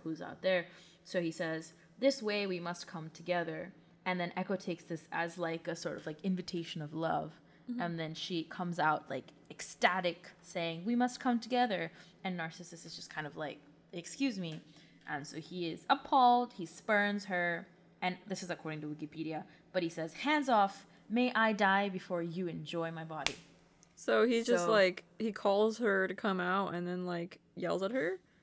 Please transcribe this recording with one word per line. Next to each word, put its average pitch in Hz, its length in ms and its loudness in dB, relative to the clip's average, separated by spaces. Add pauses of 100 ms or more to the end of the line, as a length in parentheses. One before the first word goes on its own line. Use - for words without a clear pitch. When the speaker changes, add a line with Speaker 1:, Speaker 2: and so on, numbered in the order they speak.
Speaker 1:
who's 160 180 -6
out - 200 -10
there. 185 260 2 (360)
So 185 180 -2
he 165 100 0
says, 160 420 -6 (260)
"This 269 220 4
way 208 260 0
we 180 120 -2
must 175 280 -6
come 160 220 -10
together." 170 640 -4 (320)
And 190 140 0
then 170 160 -2
Echo 185 200 0
takes 170 280 -6
this - 280 -8
as, 170 260 -2
like, 165 300 -4
a 165 80 -4
sort - 220 -6
of, - 100 -12
like, 156 160 -8
invitation 180 580 -4
of 151 120 -8
love. 160 400 -2 (360)
Speaker 2:
Mm-hmm. 240 120 -6
Speaker 1:
And 170 180 -4
then 160 160 -6
she 165 300 -4
comes 175 340 -6
out, 151 300 2
like, 135 160 -6 (240)
ecstatic, 180 800 0 (120)
saying, 165 440 -4
"We 240 100 2
must 247 240 2
come 240 200 2
together." 220 520 0 (320)
And 185 140 -2
Narcissus 165 480 -10
is 165 100 -12
just 175 140 -14
kind 151 180 -6
of 139 80 -10
like, 151 240 -6 (320)
"Excuse 196 480 -4
me." 165 220 -6 (480)
And 147 180 -4
so - 120 -10
he 175 320 -4
is 175 180 -10
appalled, 247 640 6
he 175 140 -6
spurns 208 580 0
her, 175 420 0 (360)
and 180 120 -2 (120)
this 190 160 -4
is 175 80 -8
according 156 300 -6
to 151 60 -6
Wikipedia, 156 560 -6 (300)
but 185 100 2
he 165 60 0
says, 165 240 -6
"Hands 285 340 2
off, 208 380 4 (240)
may 247 240 2
I 220 200 6
die 196 360 4
before 185 320 -4
you 170 260 -4
enjoy 165 440 -4
my 160 120 -8
body." 156 320 0 (600)
Speaker 2:
So 220 300 4
he 233 180 4
just, 233 220 4
Speaker 1:
So 220 60 4
Speaker 2:
like, 185 320 6 (160)
he 220 120 0
calls 214 480 4
her 196 280 4
to 185 80 -4
come 190 240 0
out 180 340 0
and 175 140 -4
then, 180 180 -4
like, 175 340 -6 (160)
yells 175 280 0
at 202 80 0
her? 330 280 -2 (240)